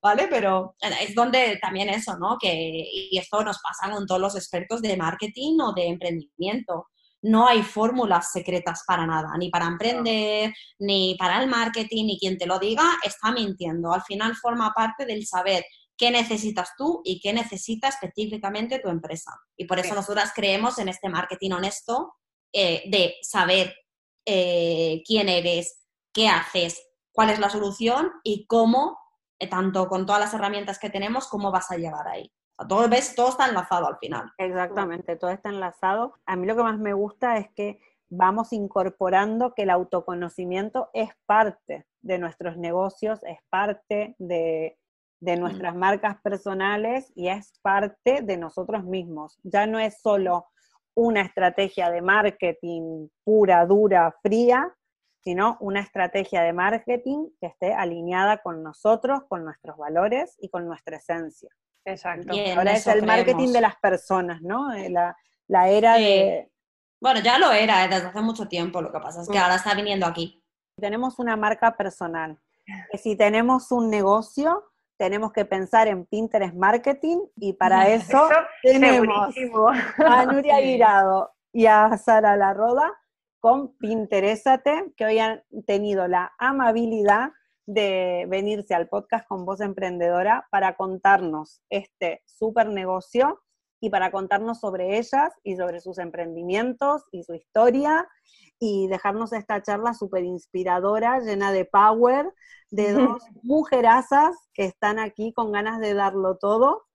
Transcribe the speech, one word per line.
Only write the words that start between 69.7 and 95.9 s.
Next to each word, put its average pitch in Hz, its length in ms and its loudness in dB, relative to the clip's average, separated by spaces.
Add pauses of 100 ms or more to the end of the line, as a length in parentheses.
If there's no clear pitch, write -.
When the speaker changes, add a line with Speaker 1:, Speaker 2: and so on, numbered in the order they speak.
Speaker 1:
viniendo 196 320 -2
aquí. 165 360 -8 (360)
Speaker 3:
Tenemos 220 400 -4
una 233 160 -2
marca 214 420 0
personal, 165 640 -8 (520)
que 208 60 -10
si 214 180 -4
tenemos 226 560 2
un 233 180 0
negocio, 220 720 0 (340)
tenemos 208 360 -2
que 208 120 0
pensar 196 420 2
en 185 180 -4
Pinterest 208 500 -2
Marketing 277 640 0 (160)
y 202 180 -6
para 190 360 4
Speaker 2:
<laughs> - 0 -
Speaker 3:
eso 226 420 4
Speaker 2:
Eso 320 80 6 (240)
Speaker 3:
tenemos 247 720 6
Speaker 2:
segurísimo. 233 320 2 (300)
Speaker 3:
a 254 280 8
Nuria 277 320 4
Speaker 1:
Sí. 269 60 4
Speaker 3:
Guirado 202 680 4 (220)
y 226 140 4
a 214 300 8
Sara 214 400 6
Larroda 226 540 2 (480)
con 254 380 2
Pinterésate, 220 1200 0
que 220 80 -2
hoy 220 140 2
han 220 240 -2 (240)
tenido 202 400 0
la 180 320 0
amabilidad 233 920 2 (360)
de 185 640 -2
venirse 202 440 -4
al 170 140 0
podcast 208 400 -4
con 185 180 -8
Voz 190 140 -6
Emprendedora 185 920 0
para 190 240 0
contarnos 190 920 0
este 196 560 -6
súper 220 440 -2
negocio 196 720 -2 (400)
y 220 80 -4
para 185 220 0
contarnos 202 480 -4
sobre 190 380 -4
ellas 269 360 0 (100)
y 190 140 -8
sobre 175 240 -6
sus 180 180 -14